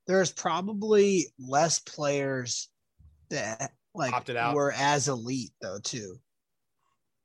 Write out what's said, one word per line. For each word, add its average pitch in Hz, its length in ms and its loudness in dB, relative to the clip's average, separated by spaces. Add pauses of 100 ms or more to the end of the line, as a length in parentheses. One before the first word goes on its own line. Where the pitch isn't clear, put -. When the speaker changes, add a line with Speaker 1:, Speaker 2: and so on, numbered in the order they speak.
Speaker 1:
there's 185 240 2
probably 202 960 2 (120)
less 139 420 2
players 139 880 -4 (640)
that, 113 420 -6 (220)
like, 127 200 -2
Speaker 2:
Opted 123 220 -4
out. 117 180 0
Speaker 1:
were 143 180 2
as 139 360 2
elite 123 520 -4
though 101 220 -8
too, 104 380 -10 (1040)